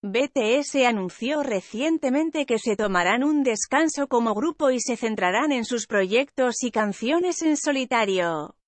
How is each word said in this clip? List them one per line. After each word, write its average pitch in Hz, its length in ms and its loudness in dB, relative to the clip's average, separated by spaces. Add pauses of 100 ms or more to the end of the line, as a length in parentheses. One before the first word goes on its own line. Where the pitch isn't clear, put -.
B 226 260 0
T 240 300 2
S 277 260 2
anunció 233 600 -2
recientemente 285 1000 -2
que 226 120 0
se 214 160 0
tomarán 196 480 2
un 294 220 2
descanso 277 640 0
como 233 260 2
grupo 285 360 0
y 254 100 0
se 233 160 -4
centrarán 220 560 0
en 240 120 -2
sus 226 220 -4
proyectos 226 800 0
y 233 80 -2
canciones 262 680 -2
en 311 140 2
solitario. 196 1000 -2 (120)